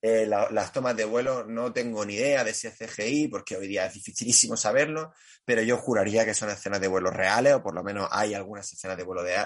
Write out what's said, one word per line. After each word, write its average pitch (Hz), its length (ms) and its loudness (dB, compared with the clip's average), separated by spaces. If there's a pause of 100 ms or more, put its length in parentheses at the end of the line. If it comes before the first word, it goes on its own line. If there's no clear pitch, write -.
Eh, 110 240 4
la, 104 240 2
las 107 220 -2
tomas 127 240 0
de 113 100 0
vuelo 123 380 0
no 117 280 -4
tengo 117 320 -2
ni 101 120 -6
idea 131 280 2
de 110 80 -2
si - 140 -6
es 110 100 -14
C 113 120 -12
G 107 200 -4
I, 147 200 2
porque 95 280 -8
hoy 98 120 -6
día 95 180 -2
es 92 80 -8
dificilísimo 113 600 0
saberlo, 151 600 0 (320)
pero 113 160 4
yo 120 160 2
juraría 110 480 2
que 107 80 0
son 107 160 -2
escenas 98 300 -4
de 98 80 2
vuelo 92 220 2
reales, 113 440 4
o 127 80 2
por 90 120 -4
lo 90 80 -4
menos 98 280 -2
hay 104 240 0
algunas 101 360 -10
escenas 95 280 -8
de 92 60 -8
vuelo 90 180 -6
de, 90 120 -2 (120)